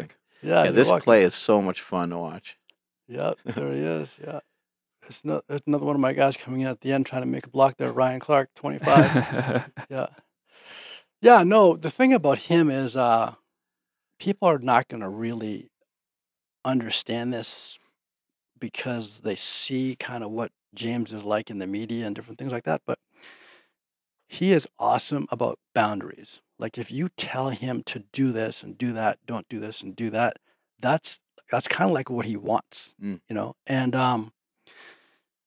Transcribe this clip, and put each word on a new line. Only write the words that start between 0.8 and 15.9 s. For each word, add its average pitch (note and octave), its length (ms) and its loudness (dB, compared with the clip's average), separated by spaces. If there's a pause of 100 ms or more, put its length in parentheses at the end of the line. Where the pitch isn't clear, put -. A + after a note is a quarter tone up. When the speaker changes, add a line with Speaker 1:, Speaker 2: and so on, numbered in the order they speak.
Speaker 2:
welcome. F2+ 140 2
Speaker 3:
play A2+ 180 8
is F2 120 4
so G#2 280 2
much F#2 180 -4
fun F2 300 -6
to F2 80 -8
watch. E2+ 400 -12 (500)
Speaker 2:
Yep, A2 320 -6
Speaker 3:
<laughs> - 40 -20
Speaker 2:
there G2 280 -6
he C2+ 80 -6
is. C3+ 420 -6
Yeah. - 180 -12 (680)
It's - 160 -18
no-, D3+ 240 -4
there's C#3+ 180 -8
another C#3+ 200 0
one D3 80 0
of C#3 60 0
my C3 120 2
guys C#3 240 2
coming C3 260 -8
in C3 40 -2
at B2+ 160 -8
the C3+ 100 -2
end C3+ 140 0
trying C3 160 -6
to B2+ 40 -6
make C3 200 -6
a - 40 -20
block C3+ 280 4
there, C3 140 -4
Ryan C3 280 0
Clark, C#3 340 2
twenty-five. C#3 1160 2 (100)
Speaker 1:
<laughs> - 80 -16
Speaker 2:
Yeah. C3+ 200 -6 (1120)
Yeah, A3 220 10
no, F#3+ 320 8
the D#3+ 140 -6
thing C4 220 4
about D3 260 4
him E3 320 4
is, C3+ 260 -2
uh, A2+ 380 2 (840)
people G3 300 -2
are D3+ 100 4
not B2 300 2
gonna A2 200 -8
really A2 600 -8 (960)